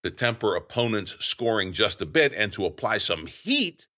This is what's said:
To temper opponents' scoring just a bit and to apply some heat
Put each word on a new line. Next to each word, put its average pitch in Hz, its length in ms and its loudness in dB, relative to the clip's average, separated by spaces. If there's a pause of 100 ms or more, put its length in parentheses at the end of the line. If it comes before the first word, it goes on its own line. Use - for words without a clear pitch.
To 90 80 -4
temper 117 460 0
opponents' 110 640 -2
scoring 107 520 0
just 104 260 2
a 90 60 -4
bit 143 260 2
and 104 220 0
to 101 100 -2
apply 107 320 -2
some 82 300 -2
heat 214 600 -2 (120)